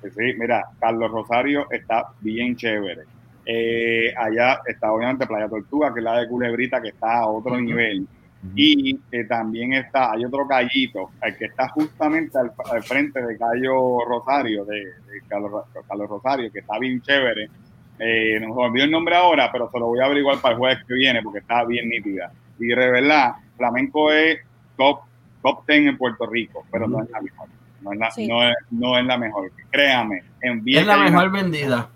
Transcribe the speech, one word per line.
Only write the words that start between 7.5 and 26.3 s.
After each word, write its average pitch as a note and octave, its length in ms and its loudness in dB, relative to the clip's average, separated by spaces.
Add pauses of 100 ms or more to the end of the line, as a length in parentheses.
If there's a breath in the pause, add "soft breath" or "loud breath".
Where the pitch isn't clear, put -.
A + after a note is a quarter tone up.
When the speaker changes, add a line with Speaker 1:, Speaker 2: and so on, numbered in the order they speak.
Speaker 2:
Ujú. B2 100 -2
Speaker 1:
nivel. A2+ 400 -2
Speaker 3:
Ujú. - 520 -16
Speaker 1:
Y, C#3 460 4 (120)
eh, A#2+ 120 -2
también A2+ 500 -4
está, C3 380 0
hay A#2 120 -2
otro C3+ 220 -4
callito, B2 640 0 (120)
el A2+ 140 -4
que A2 100 -8
está C3 220 -4
justamente D3+ 680 -2
al, B2 140 -2 (180)
al A#2 120 -2
frente C#3 400 -2
de A#2 140 -6
Cayo B2 680 0
Rosario, A#2+ 580 -2
de, G#2 200 -8
de F#2+ 440 -18
Carlos G2+ 220 -6
Ro-, G#2 160 -10 (220)
Carlos G#2 200 -8
Rosario, A#2 440 -4
que G2+ 80 -12
está G#2 180 -8
bien B2+ 240 -2
chévere. B2 460 0 (500)
Eh, A2 420 2
no A2 140 -8
se B2+ 60 -2
me B2 60 2
olvidó B2 180 2
el D3+ 60 2
nombre E3 260 0
ahora, E3+ 360 6
pero A#2+ 180 -4
se B2 80 -6
lo A#2 100 -2
voy A#2+ 120 0
a C3 60 4
averiguar C#3 340 2
para - 140 2
el A#2 40 -4
jueves B2+ 280 2
que B2 80 -6
viene, B2+ 280 2
porque G2+ 180 -10
está A#2 240 0
bien A#2 260 -2
nítida. G2 420 -6 (260)
Y A#2 100 -6
de A#2+ 80 2
verdad, B2+ 560 4 (260)
Flamenco C3 520 0
es D#3 280 2 (400)
top, C#3+ 220 4 (420)
top C3+ 240 0
ten D3 220 6
en B2+ 100 0
Puerto A#2+ 280 -2
Rico, A2 440 -6